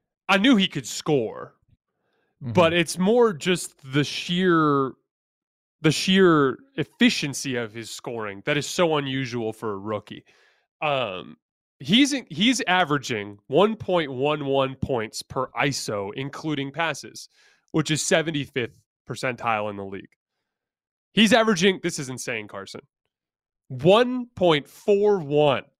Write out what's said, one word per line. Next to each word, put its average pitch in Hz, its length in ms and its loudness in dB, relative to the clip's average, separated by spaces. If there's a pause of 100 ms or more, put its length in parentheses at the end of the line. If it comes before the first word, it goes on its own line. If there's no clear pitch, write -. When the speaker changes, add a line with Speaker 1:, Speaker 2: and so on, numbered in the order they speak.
(300)
Speaker 1:
I 196 80 6
knew 240 180 6
he 190 120 4
could 135 180 -6
score, 110 680 -4 (880)
Speaker 2:
Mm-hmm. 117 100 -6
Speaker 1:
but 165 200 4
it's 170 240 0
more 220 360 4
just 170 420 -4 (180)
the 143 100 4
sheer, 160 880 0 (880)
the 156 100 4
sheer 165 640 4 (180)
efficiency 143 800 -2
of 117 160 -6
his 110 200 -14
scoring 107 540 -10
that 147 120 0
is 143 80 -4
so 160 320 0
unusual 127 560 -4
for 110 200 -6
a 98 40 -8
rookie. 104 480 -8 (560)
Um, 107 560 -4 (400)
he's, 247 380 2 (140)
he's 208 320 0
averaging 135 840 0
one 202 300 2
point 170 360 -2
one 143 340 -2
one 135 280 0
points 117 480 -6
per - 300 -8
iso, 117 640 -4
including 139 560 -6
passes, 143 580 -8 (440)
which 156 180 0
is 151 120 -2
seventy-fifth 147 760 -2 (280)
percentile 113 600 -4
in 101 60 -10
the 98 100 -10
league. 98 240 -14 (1040)
He's 214 200 4
averaging, 202 500 4
this 170 160 -4
is 131 100 -8
insane, 117 380 -8
Carson, 98 340 -14 (840)
one 226 580 4 (100)
point 156 320 2
four 202 520 2
one 147 460 2 (140)